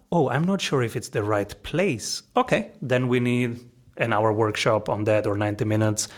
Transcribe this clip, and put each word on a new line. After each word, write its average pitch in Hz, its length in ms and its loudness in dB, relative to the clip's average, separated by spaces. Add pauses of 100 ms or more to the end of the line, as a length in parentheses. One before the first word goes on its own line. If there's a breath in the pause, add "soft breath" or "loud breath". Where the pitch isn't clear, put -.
(120)
"Oh, 151 180 2
I'm 143 160 0
not 190 160 0
sure 139 200 0
if 113 140 -2
it's 113 140 -6
the 113 140 -2
right 104 300 0 (100)
place." 160 600 -4 (120)
Okay, 247 360 0 (100)
then 127 280 0
we 123 100 4
need 123 400 0 (380)
an 113 160 0
hour 107 180 4
workshop 107 580 2
on 104 140 -2
that 107 240 2
or 101 100 0
ninety 104 280 -2
minutes, 107 420 0 (100)